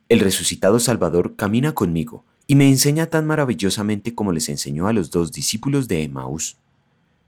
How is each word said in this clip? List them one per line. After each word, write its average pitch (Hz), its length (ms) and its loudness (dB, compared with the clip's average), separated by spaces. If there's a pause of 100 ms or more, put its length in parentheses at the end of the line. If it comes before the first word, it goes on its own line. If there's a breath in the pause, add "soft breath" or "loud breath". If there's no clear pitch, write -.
El 117 100 6
resucitado 95 600 2
Salvador 95 560 0
camina 120 380 0
conmigo 82 520 -4 (200)
y 139 100 4
me 139 140 8
enseña 143 380 2
tan 160 180 0
maravillosamente 107 880 -2
como 104 200 -2
les 78 160 -4
enseñó 73 380 -4
a 113 60 0
los 90 180 -2
dos 85 200 -2
discípulos 139 560 -4
de 82 160 -2
Emaús. 69 540 -8 (720)